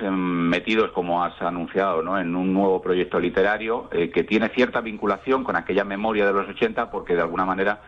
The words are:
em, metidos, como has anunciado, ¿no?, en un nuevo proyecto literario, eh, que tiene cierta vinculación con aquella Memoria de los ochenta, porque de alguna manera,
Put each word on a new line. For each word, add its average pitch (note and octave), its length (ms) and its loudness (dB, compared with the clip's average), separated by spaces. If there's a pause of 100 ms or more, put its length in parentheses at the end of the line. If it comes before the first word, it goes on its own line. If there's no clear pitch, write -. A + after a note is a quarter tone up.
em, F2+ 480 0
metidos, F#2+ 420 2
como F2 320 0
has E2+ 180 -6
anunciado, F2 600 0
¿no?, F#2 180 -2
en E2+ 160 -2
un F#2 180 0
nuevo F#2+ 280 4
proyecto F2+ 400 0
literario, G#2 720 0
eh, E2+ 160 0
que E2+ 160 0
tiene A2 240 2
cierta B2 320 0
vinculación A2 640 -2
con G#2+ 100 -2
aquella F#2+ 300 0
Memoria G#2 400 0
de G2 80 4
los G2 160 0
ochenta, A2+ 420 -2
porque F#2 240 -2
de E2+ 60 2
alguna E2+ 240 -2
manera, F#2+ 420 0